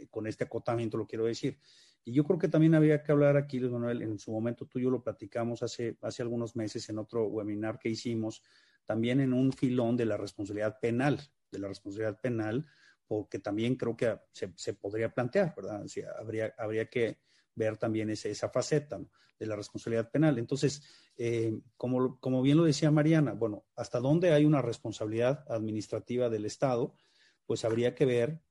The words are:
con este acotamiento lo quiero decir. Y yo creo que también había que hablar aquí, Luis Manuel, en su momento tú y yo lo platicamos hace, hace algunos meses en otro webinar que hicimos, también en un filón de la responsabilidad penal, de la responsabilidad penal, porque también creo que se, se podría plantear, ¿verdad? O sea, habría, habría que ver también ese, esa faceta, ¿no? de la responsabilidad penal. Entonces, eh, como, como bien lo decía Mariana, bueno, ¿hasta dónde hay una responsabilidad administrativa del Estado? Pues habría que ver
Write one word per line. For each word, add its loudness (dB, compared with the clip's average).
con -8
este -6
acotamiento -4
lo -4
quiero -4
decir. -4
Y -10
yo 4
creo 2
que 0
también 8
había 6
que 0
hablar 6
aquí, 0
Luis 0
Manuel, -2
en -4
su -12
momento -2
tú -8
y 0
yo 2
lo 0
platicamos -4
hace, -6
hace -6
algunos -4
meses -6
en -6
otro -2
webinar -4
que -4
hicimos, -4
también 0
en 2
un 2
filón 0
de 0
la 0
responsabilidad -4
penal, 2
de -12
la -8
responsabilidad -8
penal, -2
porque -6
también -2
creo -4
que -2
se, -10
se -8
podría -4
plantear, 0
¿verdad? -8
O -12
sea, -10
habría, -4
habría -4
que -2
ver 0
también -2
ese, -4
esa -4
faceta, -2
¿no? -12
de -8
la -4
responsabilidad -4
penal. 4
Entonces, -2
eh, -2
como, -2
como 0
bien 4
lo 6
decía 4
Mariana, 4
bueno, -4
¿hasta -4
dónde 4
hay 6
una 6
responsabilidad -2
administrativa -2
del -4
Estado? -2
Pues -4
habría 2
que 2
ver 0